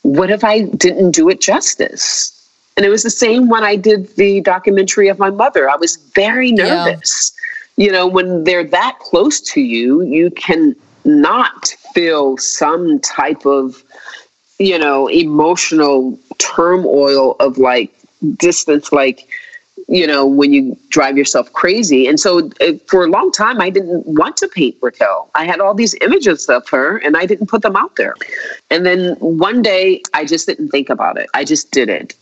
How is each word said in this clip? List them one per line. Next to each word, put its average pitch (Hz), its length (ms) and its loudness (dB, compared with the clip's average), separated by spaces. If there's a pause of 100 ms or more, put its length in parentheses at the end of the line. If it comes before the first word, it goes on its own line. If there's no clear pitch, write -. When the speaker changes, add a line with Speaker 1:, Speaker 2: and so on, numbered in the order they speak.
Speaker 1:
what 160 280 0
if 208 120 0
I 220 200 2
didn't 180 480 0
do 160 180 2
it 185 120 0
justice? - 880 -4 (460)
And 202 100 2
it - 20 2
was 214 140 0
the 233 80 -4
same 240 380 2
when 226 160 2
I 208 120 0
did 196 400 0
the 196 240 2
documentary 190 680 2
of 196 100 0
my 196 120 2
mother. 202 380 0
I 143 80 2
was 165 200 -2 (180)
very 240 360 0
Speaker 2:
Yeah. 180 360 0
Speaker 1:
nervous. - 460 -4 (440)
You 196 160 2
know, 185 140 0
when 185 380 0
they're 175 200 0
that 143 360 -2
close 208 400 0 (120)
to 147 80 0
you, 123 420 0
you 165 280 0
can 160 440 0 (300)
not 156 640 2 (260)
feel 151 440 0
some 160 640 -2
type - 440 -4
of, 135 380 -2 (760)
you 190 200 0
know, 139 300 0
emotional 151 1080 0 (200)
turmoil 139 1000 0
of, 127 180 0
like, 123 340 0 (440)
distance, 160 560 0
like, 135 340 0 (640)
you 175 180 2
know, 139 180 0
when 143 280 4
you 131 240 2 (140)
drive 139 280 2
yourself 135 360 0
crazy. 175 520 2
And 147 140 2
so, 170 300 0 (100)
uh, 170 120 2 (140)
for 180 180 2
a 165 40 0
long 226 240 0
time, 226 280 -2
I 180 80 0
didn't 180 380 -4
want 160 320 0
to 392 100 -4
paint 131 320 -2
Raquel. 104 540 -2
I 156 100 -2
had 170 160 -4
all 196 140 2
these 220 260 0
images 226 480 0
of 123 200 0
her, 151 300 -2
and 151 180 0
I 180 100 -2
didn't 196 220 -2
put 214 140 -2
them 196 140 -2
out - 200 -4
there. - 180 -4 (560)
And 180 160 0
then 180 320 0
one 185 420 0
day, 190 420 2 (120)
I 151 100 -2
just 160 220 -4
didn't 151 220 -6
think 139 200 -2
about 117 300 -2
it. - 160 -8
I 143 100 -2
just 147 280 -2
did 123 180 0
it. - 320 -8